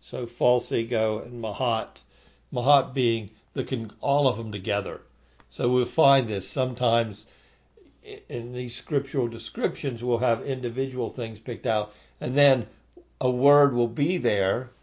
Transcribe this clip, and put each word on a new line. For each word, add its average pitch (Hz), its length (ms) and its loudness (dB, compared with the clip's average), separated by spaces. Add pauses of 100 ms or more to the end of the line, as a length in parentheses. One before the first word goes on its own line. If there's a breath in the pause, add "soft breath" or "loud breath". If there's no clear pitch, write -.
So 127 240 -10
false 123 440 0
ego 113 500 0
and 120 220 -12
Mahat, 110 600 -4 (500 soft breath)
Mahat 135 400 2
being 113 380 0 (240 soft breath)
the 123 100 -4
con-, 113 280 -6 (100)
all 143 260 2
of 110 80 0
them 107 160 -8
together. 101 480 -4 (480 soft breath)
So 127 220 -2
we'll 127 160 2
find 135 420 4
this 98 180 -4
sometimes 117 800 0 (800 soft breath)
i-, 123 240 -14
in 123 240 -6
these 123 240 -8
scriptural 139 520 -2
descriptions, 120 760 -4
we'll 120 140 2
have 117 260 2
individual 127 640 -4
things 113 300 -8
picked - 280 -8
out, 107 280 -2 (260 soft breath)
and 135 160 -4
then 135 300 4 (520)
a 127 120 0
word 139 420 6
will 120 160 2
be 143 300 0
there 110 540 0 (100)